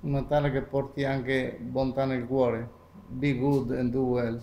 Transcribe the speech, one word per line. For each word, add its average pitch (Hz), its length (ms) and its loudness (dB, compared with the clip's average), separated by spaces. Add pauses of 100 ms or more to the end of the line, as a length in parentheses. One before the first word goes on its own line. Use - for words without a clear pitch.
Un 151 120 -4
Natale 143 380 2
che 131 120 0
porti 139 420 -2
anche 131 560 0
bontà 131 460 0
nel 131 180 -2
cuore. 120 420 2 (420)
Be 127 280 0
good 131 360 2
and 127 180 0
do 127 140 0
well. 120 380 0